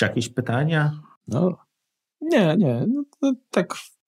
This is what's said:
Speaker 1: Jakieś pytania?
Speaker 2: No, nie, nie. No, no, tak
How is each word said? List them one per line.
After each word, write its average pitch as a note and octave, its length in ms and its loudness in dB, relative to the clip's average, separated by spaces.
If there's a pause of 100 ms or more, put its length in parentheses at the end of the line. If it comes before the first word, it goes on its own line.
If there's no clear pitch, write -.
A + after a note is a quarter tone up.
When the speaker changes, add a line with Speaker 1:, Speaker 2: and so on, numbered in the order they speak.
Speaker 1:
Jakieś A2+ 280 0
pytania? D3 640 0 (360)
Speaker 2:
No, F3+ 280 0 (640)
nie, A#3 360 2
nie. C3+ 320 2
No, C#4+ 140 -2 (200)
no, C#4 100 2 (180)
tak F3+ 240 -2 (340)